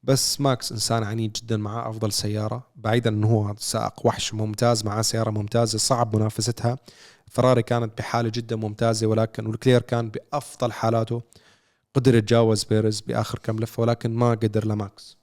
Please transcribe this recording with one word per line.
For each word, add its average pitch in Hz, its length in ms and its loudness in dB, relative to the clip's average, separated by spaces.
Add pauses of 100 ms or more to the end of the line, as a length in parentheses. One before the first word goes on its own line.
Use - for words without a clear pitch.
بس - 380 0
ماكس 135 320 0
إنسان 113 300 -2
عنيد 110 300 -4
جدا، 113 240 -4
معاه 110 340 -6
أفضل 110 220 -4
سيارة، 107 540 -4 (100)
بعيدا 117 340 2
إنه 107 160 2
هو 107 320 2
سائق - 480 -2
وحش - 280 0
ممتاز، 110 500 0
معاه 107 180 -2
سيارة 110 280 -2
ممتازة 107 480 0
صعب 117 380 0
منافستها. 117 640 -2 (520)
فراري 123 320 4
كانت 117 360 -2
بحالة 117 360 -2
جدا 113 220 -6
ممتازة، 110 500 0
ولكن 110 400 0
ولكلير 117 360 4
كان 117 280 -4
بأفضل - 640 -6
حالاته، 113 500 0 (720)
قدر 131 200 4
يتجاوز 113 500 4
بيريز 107 360 0
بآخر - 380 -4
كم 110 180 -4
لفة، 113 240 -4
ولكن 117 300 0
ما 120 200 2
قدر 110 360 0
لماكس. 104 560 -6